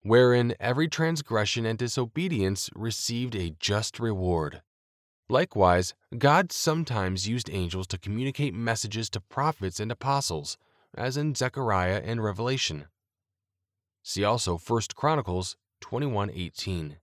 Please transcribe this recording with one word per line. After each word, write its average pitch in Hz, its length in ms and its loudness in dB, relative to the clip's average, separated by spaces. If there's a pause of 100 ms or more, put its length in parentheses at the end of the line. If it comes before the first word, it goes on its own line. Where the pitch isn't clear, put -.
wherein 120 600 6
every 131 260 2
transgression 143 760 0
and 110 120 -2
disobedience 120 960 -2
received 117 640 -4
a 90 140 -2
just 104 500 -2
reward. 90 600 0 (680)
Likewise, 95 680 4 (240)
God 156 360 4
sometimes 104 760 -2
used 117 220 -4
angels 92 380 -4
to 95 100 -6
communicate 127 560 -4
messages 113 560 -4
to 101 100 -6
prophets 117 600 -4
and 113 100 -4
apostles, 131 680 -2 (360)
as 127 240 -4
in 147 180 0
Zechariah 104 640 0
and 113 220 -4
Revelation. 104 640 -4 (1160)
See - 200 -4
also 104 340 2
First 113 380 -2
Chronicles 104 600 -2 (240)
twenty-one 110 480 -2
eighteen. 85 720 -6